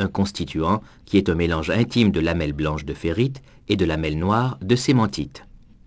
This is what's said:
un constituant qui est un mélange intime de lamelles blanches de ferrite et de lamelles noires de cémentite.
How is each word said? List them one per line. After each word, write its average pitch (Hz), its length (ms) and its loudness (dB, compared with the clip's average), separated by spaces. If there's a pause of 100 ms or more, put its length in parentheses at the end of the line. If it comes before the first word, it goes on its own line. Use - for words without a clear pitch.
un 98 80 0
constituant - 720 -2 (220)
qui - 140 2
est 98 100 4
un - 80 4
mélange 82 340 0
intime 113 400 4
de 87 80 0
lamelles 80 340 0
blanches 76 320 -4
de - 100 -8
ferrite 117 480 -2 (260)
et 104 80 0
de 95 80 0
lamelles 78 340 -2
noires 113 420 0
de 95 140 0
cémentite. 110 720 0 (400)